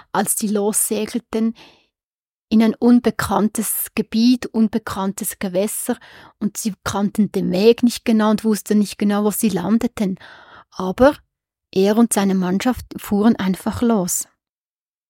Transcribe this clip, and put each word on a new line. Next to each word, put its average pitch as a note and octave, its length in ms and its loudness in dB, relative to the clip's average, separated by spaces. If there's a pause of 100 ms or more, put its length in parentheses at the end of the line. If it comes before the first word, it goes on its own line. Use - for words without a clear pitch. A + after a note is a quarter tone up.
(120)
als - 260 -2
sie A3+ 100 -2
lossegelten G#3+ 1040 -2 (920)
in A3 140 6
ein A3 120 4
unbekanntes A3 1200 2
Gebiet, A#3 520 2
unbekanntes G#3 920 -4
Gewässer G3 600 -4 (400)
und - 180 -4
sie G3 180 -4 (100)
kannten G3+ 480 -2
den F3+ 180 -2
Weg G#3 320 4
nicht A#3+ 220 0
genau G#3+ 260 2
und G#3+ 140 0
wussten G#3+ 340 0
nicht G#3 200 -2
genau, G#3 260 0
wo G#3+ 60 2
sie G#3+ 180 -2
landeten. F#3+ 680 -2 (520)
Aber F#3+ 460 2 (560)
er G3 240 2
und A#3 160 4
seine G3 220 0
Mannschaft F#3+ 520 -2 (100)
fuhren G#3 400 2
einfach F#3+ 460 -4
los. G#3+ 460 -2 (800)